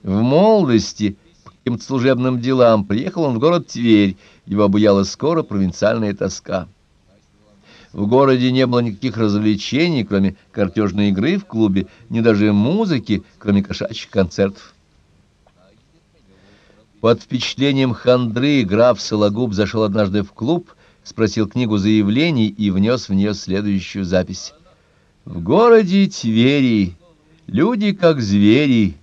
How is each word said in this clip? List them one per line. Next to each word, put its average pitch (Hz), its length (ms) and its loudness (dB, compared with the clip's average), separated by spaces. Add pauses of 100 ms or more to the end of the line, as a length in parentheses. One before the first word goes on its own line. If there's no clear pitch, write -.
В 98 200 -2
молодости 131 920 2 (280)
по - 60 -20
каким-то - 340 -8
служебным 127 560 0
делам 117 440 2
приехал 156 400 -4
он 127 120 -2
в - 20 -4
город 160 300 0
Тверь, 107 480 2 (300)
его 101 180 0
обуяла 101 400 2
скоро 156 380 -4
провинциальная 101 720 -2
тоска. 95 540 -8 (1200)
В 104 140 -4
городе 127 460 2
не 127 140 2
было 123 140 0
никаких 110 360 -6
развлечений, 110 880 0
кроме 95 320 0 (160)
картёжной 101 560 -2
игры 117 300 0
в 196 80 -10
клубе, 101 400 0 (240)
ни 113 100 -2
даже 107 320 2
музыки, 123 720 0 (160)
кроме 101 240 0
кошачьих - 480 -10
концертов. 98 640 -2 (2250)
Под 113 220 0
впечатлением 131 720 -2
хандры 123 680 0
граф 110 360 2
Сологуб 107 520 -2
зашёл 107 320 -2
однажды 101 380 -2
в 92 100 -12
клуб, 170 400 -4 (300)
спросил 110 460 -4
книгу 107 300 -2
заявлений 110 720 0
и 101 220 -4
внёс 104 380 -2
в 101 60 -2
неё 101 180 0
следующую 98 720 -4
запись: 92 480 -4 (720)
"В - 180 -12
городе 196 680 4
Твери 117 880 0 (500)
люди 208 460 0
как 165 280 2
звери 107 840 2